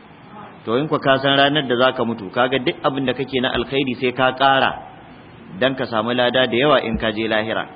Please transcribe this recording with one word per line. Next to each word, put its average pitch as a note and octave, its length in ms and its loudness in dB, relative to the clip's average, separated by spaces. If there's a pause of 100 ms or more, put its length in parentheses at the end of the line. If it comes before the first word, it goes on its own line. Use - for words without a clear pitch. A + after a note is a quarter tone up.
(640)
To, A2 120 -2
in D3+ 120 -2
ku D3 100 0
ka C3+ 200 4
san C#3 200 2
ranar C#3+ 300 4
da B2 80 0
zaka B2+ 280 2
mutu, A2+ 260 -6
kaga C3 280 0
duk C3 240 -2
abin C#3 240 -2
da B2+ 80 0
kake C3 260 -4
na B2+ 140 0
alkhairi B2+ 460 -2
sai B2+ 120 0
ka B2+ 220 2
ƙara C3+ 380 2 (880)
dan C3 140 2
ka C3 120 -4
samu A2+ 260 -2
lada B2 340 2
da A2+ 100 -2
yawa C3+ 260 4
in A2 160 -4
ka A2 140 0
je A2 160 -4
lahira. A2 480 -2